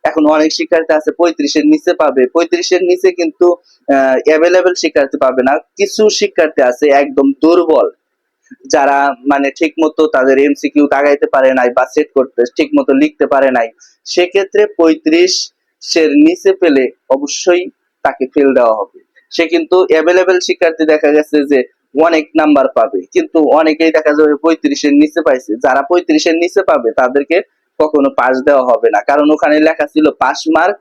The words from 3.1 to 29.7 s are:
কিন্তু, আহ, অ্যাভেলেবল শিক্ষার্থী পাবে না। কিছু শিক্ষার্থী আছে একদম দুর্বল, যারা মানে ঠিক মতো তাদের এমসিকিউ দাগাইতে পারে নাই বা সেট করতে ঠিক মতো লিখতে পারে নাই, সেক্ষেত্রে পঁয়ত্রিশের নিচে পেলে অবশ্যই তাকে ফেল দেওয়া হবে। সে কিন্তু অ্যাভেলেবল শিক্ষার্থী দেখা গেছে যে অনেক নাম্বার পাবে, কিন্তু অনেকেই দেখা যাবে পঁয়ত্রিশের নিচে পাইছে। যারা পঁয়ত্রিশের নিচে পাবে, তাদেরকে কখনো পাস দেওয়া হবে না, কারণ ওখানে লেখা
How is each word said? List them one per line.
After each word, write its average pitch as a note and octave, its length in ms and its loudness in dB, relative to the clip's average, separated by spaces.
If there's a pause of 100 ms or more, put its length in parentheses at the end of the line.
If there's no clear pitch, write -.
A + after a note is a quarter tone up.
কিন্তু, F3 420 -2 (400)
আহ, C3+ 320 0
অ্যাভেলেবল F3 480 2
শিক্ষার্থী C#3+ 440 -2
পাবে C3 260 0
না। C#3 140 0
কিছু G3+ 520 -2
শিক্ষার্থী E3+ 520 -2
আছে B2 280 0
একদম C#3 420 0 (100)
দুর্বল, D#3 500 2 (760)
যারা C#3 420 0 (180)
মানে C#3 240 0
ঠিক D#3 220 -4 (100)
মতো D#3 240 -2
তাদের C3+ 300 2
এমসিকিউ C#3+ 500 0
দাগাইতে C#3+ 440 0
পারে C3 220 2
নাই B2+ 160 0
বা C3 160 0
সেট D3+ 280 -4
করতে B2+ 300 -2 (140)
ঠিক D3+ 120 -2 (100)
মতো C3+ 140 0
লিখতে D3 340 0
পারে C3+ 240 2
নাই, A#2 200 -2 (340)
সেক্ষেত্রে G3 600 0 (120)
পঁয়ত্রিশের D#3+ 1300 -2
নিচে D#3+ 440 2
পেলে D3 380 0 (180)
অবশ্যই C#3+ 560 -2 (380)
তাকে C3+ 300 -4
ফেল C#3 200 2
দেওয়া A#2 220 2
হবে। G2+ 240 -10 (300)
সে E3 180 -4
কিন্তু F3+ 420 0
অ্যাভেলেবল F3+ 500 2
শিক্ষার্থী E3 460 -2
দেখা D3+ 260 2
গেছে D3+ 340 0
যে C#3 180 0 (380)
অনেক D#3+ 340 0
নাম্বার D3+ 320 2
পাবে, G#2+ 320 -2 (120)
কিন্তু E3 280 -2 (100)
অনেকেই D#3 420 2
দেখা D#3 220 0
যাবে D3+ 280 2
পঁয়ত্রিশের D3 520 -2
নিচে D3+ 280 2
পাইছে। C3+ 340 -2
যারা C#3 260 0
পঁয়ত্রিশের E3+ 540 0
নিচে F3 280 -2
পাবে, C3 280 0
তাদেরকে C#3+ 500 -2 (380)
কখনো D3+ 300 0
পাস C3 360 -2
দেওয়া C#3 200 2
হবে A#2 240 0
না, G#2 120 0
কারণ D3 300 0
ওখানে D3+ 280 0
লেখা D#3 260 0